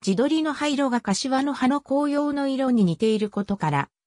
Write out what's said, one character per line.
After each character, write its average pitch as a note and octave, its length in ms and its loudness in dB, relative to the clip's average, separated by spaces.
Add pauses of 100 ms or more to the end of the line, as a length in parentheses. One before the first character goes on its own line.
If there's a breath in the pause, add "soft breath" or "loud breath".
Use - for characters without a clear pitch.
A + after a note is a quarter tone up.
地 F#3+ 140 0
鶏 C#4+ 260 2
の D#4 100 -2
灰 D4 220 -2
色 C4+ 160 0
が A#3+ 100 0
柏 C4 440 -2
の C#4+ 100 -2
葉 B3+ 140 0
の C#4+ 120 2
紅 C#4+ 300 0
葉 C#4+ 220 0
の C#4+ 160 -2
色 C4 240 0
に A3+ 100 4
似 E3+ 140 2
て A3 140 2
い A3 100 2
る G#3 100 -4
こ G3+ 140 -4
と G3 120 -4
か D#3 140 -2
ら、 C#3 180 0 (180)